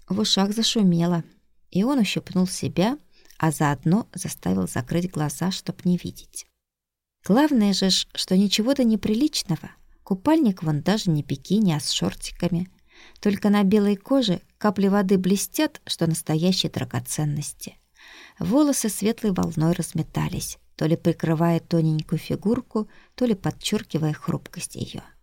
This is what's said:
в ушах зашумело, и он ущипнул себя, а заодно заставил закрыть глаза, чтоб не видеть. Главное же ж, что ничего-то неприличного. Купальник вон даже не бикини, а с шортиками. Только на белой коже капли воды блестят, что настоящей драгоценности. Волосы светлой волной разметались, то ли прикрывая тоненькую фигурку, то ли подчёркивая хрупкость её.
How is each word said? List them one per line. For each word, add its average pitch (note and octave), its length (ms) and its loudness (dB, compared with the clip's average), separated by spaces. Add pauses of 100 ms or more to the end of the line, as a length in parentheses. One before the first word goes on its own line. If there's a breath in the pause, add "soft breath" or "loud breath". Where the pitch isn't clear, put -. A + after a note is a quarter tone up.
в F#3+ 120 -2
ушах G3+ 320 0
зашумело, F3+ 720 2 (480)
и F#3 120 2
он C4+ 160 2
ущипнул F#3 480 0
себя, F3+ 500 -2 (420 soft breath)
а D#3+ 120 4
заодно D#3 600 2
заставил F3+ 540 -4
закрыть E3 440 -4
глаза, D#3 400 -4
чтоб - 340 -10
не F3+ 120 2
видеть. - 500 -14 (760)
Главное A#3 480 4
же F#3 160 0
ж, - 240 0
что - 240 0
ничего-то G#3+ 460 2
неприличного. A3 880 0 (320)
Купальник A3+ 600 2
вон D#3 180 0
даже F#3+ 300 0
не D3+ 120 0
бикини, F3+ 500 0
а D3 60 -2
с - 120 -6
шортиками. - 800 -4 (500 soft breath)
Только G#3 300 0
на G#3 140 4
белой G3+ 320 4
коже G#3+ 460 0 (160)
капли G3+ 300 0
воды G3 300 2
блестят, G3+ 680 -2
что - 220 -2
настоящей D#3+ 600 0
драгоценности. - 1080 -6 (640 loud breath)
Волосы C4 500 2
светлой G#3+ 440 -2
волной E3+ 400 0
разметались, - 840 -4 (180)
то D#3 100 -2
ли D#3+ 100 2
прикрывая E3 640 0
тоненькую D#3+ 600 0
фигурку, G#3+ 680 -4 (280 soft breath)
то B3 100 0
ли A#3 100 2
подчёркивая D#3 800 -4
хрупкость - 640 -8
её. - 260 -10 (220)